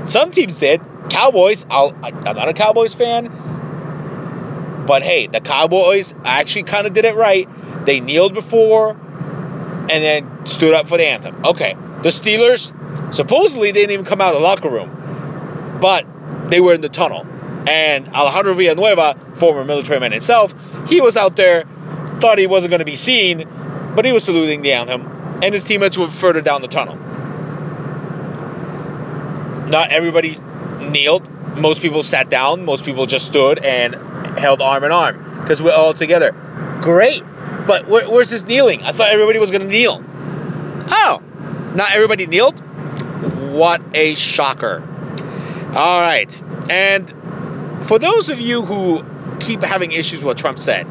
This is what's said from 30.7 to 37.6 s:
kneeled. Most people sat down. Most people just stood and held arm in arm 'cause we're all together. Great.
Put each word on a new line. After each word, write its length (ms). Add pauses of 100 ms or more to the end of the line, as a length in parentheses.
kneeled. 480 (280)
Most 240
people 220
sat 260
down. 360
Most 200
people 220
just 180
stood 400
and 300 (420)
held 240
arm 220
in 80
arm 560
'cause 160
we're 100
all 220
together. 400 (460)
Great. 420 (460)